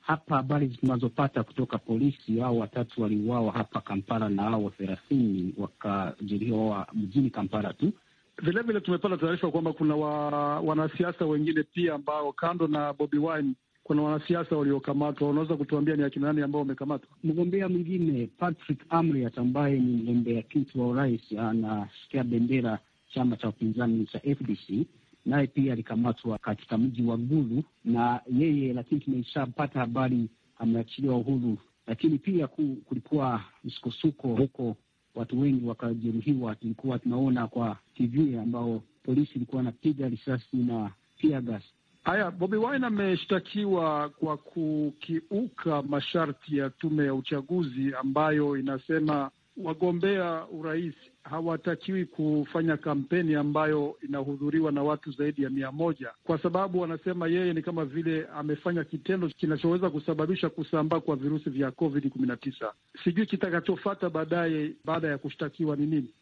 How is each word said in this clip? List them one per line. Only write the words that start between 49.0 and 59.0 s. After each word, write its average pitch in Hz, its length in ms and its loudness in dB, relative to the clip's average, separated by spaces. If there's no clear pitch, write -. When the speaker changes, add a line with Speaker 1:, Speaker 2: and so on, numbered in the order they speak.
Speaker 2:
wagombea 175 960 0
urais 160 420 -4
hawatakiwi 165 840 -2
kufanya 156 720 0
kampeni 151 580 0
ambayo 147 640 2
inahudhuriwa 143 640 0
na 143 100 0
watu 151 300 0
zaidi 147 300 -2
ya 131 80 0
mia 135 220 -2
moja, 147 380 -2
kwa 165 140 0
sababu 180 420 0
wanasema 170 480 -2
yeye 180 260 2
ni 160 80 -2
kama 160 220 -2
vile 160 420 -2
amefanya 151 480 -2
kitendo 175 440 -2